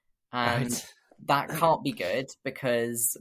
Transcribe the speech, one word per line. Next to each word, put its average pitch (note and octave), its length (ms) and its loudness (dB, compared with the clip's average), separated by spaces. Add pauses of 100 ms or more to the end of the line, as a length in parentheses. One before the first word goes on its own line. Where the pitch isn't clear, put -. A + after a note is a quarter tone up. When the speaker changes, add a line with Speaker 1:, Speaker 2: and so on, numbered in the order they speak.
(340)
Speaker 1:
And A#2+ 380 2
Speaker 2:
Right. - 140 -4 (400)
Speaker 1:
that C#3+ 320 2
can't E3 280 4
be C3+ 80 -2
good, G#2+ 380 -2 (120)
because A#2+ 760 0